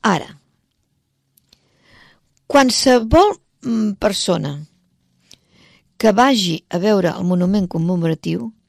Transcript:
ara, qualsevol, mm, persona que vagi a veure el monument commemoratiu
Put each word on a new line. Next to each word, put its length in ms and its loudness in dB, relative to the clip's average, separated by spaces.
ara, 300 -2
qualsevol, 880 2
mm, 400 -2
persona 680 -4
que 140 2
vagi 580 0
a 80 -4
veure 340 0
el 120 -8
monument 440 0
commemoratiu 840 -4